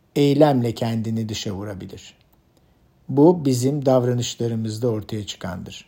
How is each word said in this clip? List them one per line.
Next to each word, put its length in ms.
eylemle 580
kendini 560
dışa 220
vurabilir. 600
Bu 360
bizim 400
davranışlarımızda 1000
ortaya 380
çıkandır. 640